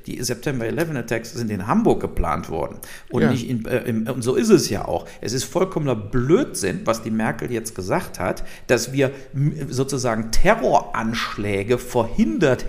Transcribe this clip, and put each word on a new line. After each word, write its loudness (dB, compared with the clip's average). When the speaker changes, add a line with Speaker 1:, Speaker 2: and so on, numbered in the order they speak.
Speaker 1:
die -10
September -4
eleven -2
Attacks -4
sind -4
in -4
Hamburg 2
geplant -2
worden -4
und 2
Speaker 2:
Ja. 4
Speaker 1:
nicht -2
in, -4
äh, -2
im, -2
und -4
so 0
ist 4
es 6
ja -2
auch. -4
Es -4
ist -4
vollkommener -2
Blödsinn, 0
was 0
die -8
Merkel -2
jetzt -4
gesagt -4
hat, -2
dass 0
wir 2
m-, -2
sozusagen -2
Terroranschläge 4
verhindert 2